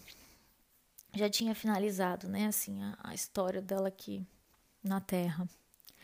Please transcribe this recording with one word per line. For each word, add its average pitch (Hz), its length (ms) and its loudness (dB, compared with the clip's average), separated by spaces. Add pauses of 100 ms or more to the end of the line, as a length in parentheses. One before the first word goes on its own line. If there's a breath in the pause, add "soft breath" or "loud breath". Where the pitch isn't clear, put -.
(1160 loud breath)
já 208 140 4
tinha 220 260 2
finalizado, 190 760 0
né, 196 180 2
assim, 202 360 -2
a, 208 200 -4
a - 120 -8
história 190 460 0
dela 196 280 0
aqui 196 360 -6 (580)
na 190 180 0
Terra. 175 480 0 (560 loud breath)